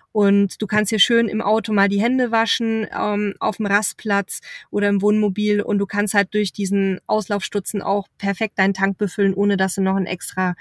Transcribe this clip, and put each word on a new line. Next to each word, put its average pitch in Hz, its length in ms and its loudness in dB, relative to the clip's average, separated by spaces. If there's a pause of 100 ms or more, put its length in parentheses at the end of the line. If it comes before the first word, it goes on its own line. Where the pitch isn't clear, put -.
(120)
Und 202 500 2
du 208 60 -4
kannst 214 220 0
hier 214 100 0
schön 233 300 2
im 214 120 -4
Auto 214 300 0
mal 202 160 4
die 202 140 0
Hände 247 300 0
waschen, 226 600 0
ähm, 208 480 -2
auf 208 160 -2
dem 220 100 -4
Rastplatz 202 760 -2 (280)
oder 202 200 0
im 202 120 2
Wohnmobil. 208 600 2
Und 208 160 0
du 196 80 0
kannst 208 280 -4
halt 202 200 0
durch 214 180 0
diesen 196 560 0
Auslaufstutzen 208 760 -2
auch 202 360 -2
perfekt 202 420 -4
deinen 190 140 2
Tank 196 240 -2
befüllen, 196 360 0
ohne 202 220 2
dass 190 200 0
du 196 60 -2
noch 190 140 2
einen 196 100 0
extra, 180 560 -4